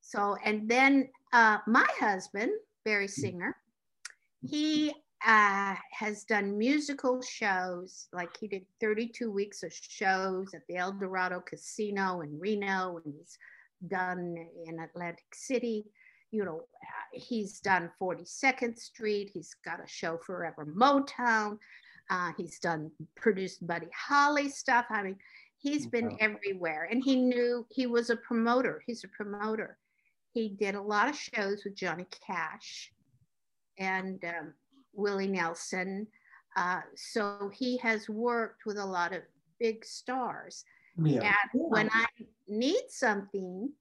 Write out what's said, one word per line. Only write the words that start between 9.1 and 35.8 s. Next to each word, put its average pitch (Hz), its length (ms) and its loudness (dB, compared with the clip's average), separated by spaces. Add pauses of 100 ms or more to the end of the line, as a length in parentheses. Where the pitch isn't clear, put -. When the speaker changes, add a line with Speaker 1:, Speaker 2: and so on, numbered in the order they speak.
Speaker 1:
weeks 202 320 -4
of 165 80 -8
shows 190 840 -2
at 165 140 -14
the 175 80 -6
El 180 160 -2
Dorado 185 480 -2
Casino 190 800 -4
in 147 160 -10
Reno, 190 680 -2
and 147 120 -8
he's - 220 -20 (500)
done 180 480 -2 (300)
in 165 140 -10
Atlantic 170 540 -10
City. 226 520 -4 (440)
You 214 140 -2
know, 160 160 -6
uh, - 520 -14
he's - 480 -6
done 180 380 2
Forty-second 233 800 -2
Street. 208 560 -4
He's 170 200 -10 (100)
got 170 200 -8
a - 40 -18
show 170 300 -4
Forever 165 480 -8
Motown. 226 920 4 (520)
Uh, 180 260 0
he's 175 240 -8
done, 160 320 -2 (240)
produced 190 500 0
Buddy 170 280 -4
Holly 285 540 4
stuff. 240 420 2
I 214 120 0
mean, 196 160 -6 (400)
he's 285 300 -2
been 233 240 0
Speaker 2:
Wow. - 80 -10
Speaker 1:
everywhere. 185 680 -2
And 247 120 2
he 269 140 4
knew, 247 540 2
he 254 160 0
was 233 240 2
a 233 60 4
promoter. 233 680 2
He's - 180 -8
a 190 40 -14
promoter. 208 720 -6 (540)
He 226 180 -2
did 196 260 -2
a 202 60 -6
lot 208 260 2
of 294 80 -2
shows 202 480 -4
with 196 120 -8
Johnny 180 300 -4 (200)
Cash - 680 -8 (840)
and, 190 460 -4
um, 170 300 -8 (400)
Willie 196 340 0
Nelson. 185 800 -2 (480)